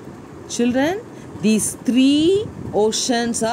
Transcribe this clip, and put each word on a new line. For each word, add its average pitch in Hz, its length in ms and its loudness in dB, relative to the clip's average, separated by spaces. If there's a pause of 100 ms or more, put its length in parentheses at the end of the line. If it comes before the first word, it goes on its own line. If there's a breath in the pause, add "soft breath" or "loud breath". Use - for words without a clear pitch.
(560)
Children, 262 460 0 (440 loud breath)
these 214 240 2 (180)
three 294 580 4 (380)
oceans 233 580 0 (120)